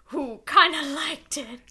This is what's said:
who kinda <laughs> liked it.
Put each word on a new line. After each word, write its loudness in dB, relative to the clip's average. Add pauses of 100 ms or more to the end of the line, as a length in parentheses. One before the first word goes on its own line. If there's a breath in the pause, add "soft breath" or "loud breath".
who -6
kinda 4
<laughs> -6
liked -6
it. -10 (120)